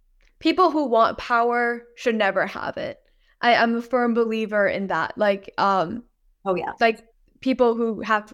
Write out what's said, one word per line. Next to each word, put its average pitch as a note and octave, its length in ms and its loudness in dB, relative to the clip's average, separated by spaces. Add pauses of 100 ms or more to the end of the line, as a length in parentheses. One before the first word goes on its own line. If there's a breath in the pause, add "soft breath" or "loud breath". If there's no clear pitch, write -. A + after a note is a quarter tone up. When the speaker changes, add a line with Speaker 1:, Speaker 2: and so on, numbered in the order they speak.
(380)
Speaker 1:
people E4 320 2
who D4 160 0
want A3+ 320 2
power A#3+ 640 0 (140)
should A#3 180 -2
never G3 320 0
have - 300 -10
it. - 220 -10 (420)
I, A#3+ 160 4
I'm A#3 200 2
a A#3 60 -4
firm A#3+ 320 0
believer A3 540 0
in G3 200 -4
that. D#3+ 280 -4
Like, G3+ 420 -2
um, G3 460 0 (400)
Speaker 2:
Oh, F#3+ 100 0
yeah. - 260 -4
Speaker 1:
like, A3+ 220 0 (380)
people B3 340 2
who A3+ 260 -4
have, G#3+ 340 -2